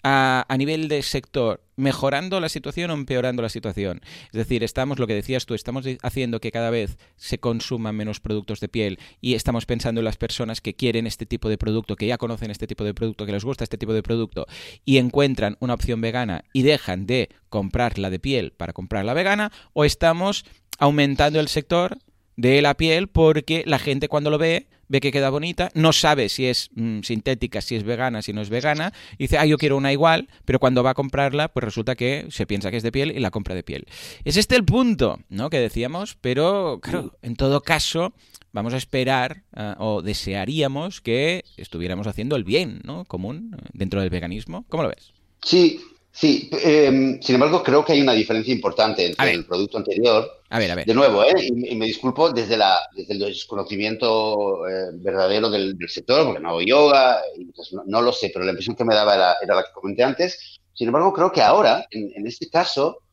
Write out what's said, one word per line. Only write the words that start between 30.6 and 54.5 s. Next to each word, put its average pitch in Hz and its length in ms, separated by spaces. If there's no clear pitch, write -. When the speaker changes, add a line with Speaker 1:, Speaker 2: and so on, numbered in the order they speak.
Speaker 1:
va 131 80
a 123 40
comprarla, 139 540
pues - 160
resulta 113 320
que 139 340
se - 160
piensa 98 240
que 117 80
es 107 40
de 113 100
piel 139 180
y 139 100
la 98 100
compra 98 240
de 87 80
piel. - 220
Es 151 140
este 247 180
el 208 80
punto, 214 540
¿no?, 120 220
que 156 100
decíamos, 127 580
pero, 151 640
claro, - 380
en 117 160
todo 139 240
caso, 165 540
vamos 110 200
a 131 60
esperar, 131 640
ah, 107 240
o 104 220
desearíamos 135 1000
que 147 420
estuviéramos 90 480
haciendo 117 300
el 107 80
bien, 135 400
¿no?, 175 200
común, 156 540
eh, - 160
dentro 98 260
del 92 80
veganismo. 90 600
¿Cómo 160 140
lo 98 40
ves? - 240
Speaker 2:
Sí, 170 340
sí. - 380
Em, 135 560
sin 127 140
embargo, 151 280
creo 147 220
que 170 80
hay 143 80
una 131 140
diferencia 110 400
importante 104 520
entre 87 160
Speaker 1:
A 139 40
ver. 107 100
Speaker 2:
el 82 80
producto 92 320
anterior. 107 500
Speaker 1:
A 117 60
ver, 101 140
a - 20
ver. 90 100
Speaker 2:
De 113 100
nuevo, 120 280
¿eh? 143 160
Y, 123 340
y 113 40
me 110 100
disculpo 127 460
desde 113 240
la, 95 240
desde 95 200
el 98 80
desconocimiento, 104 1500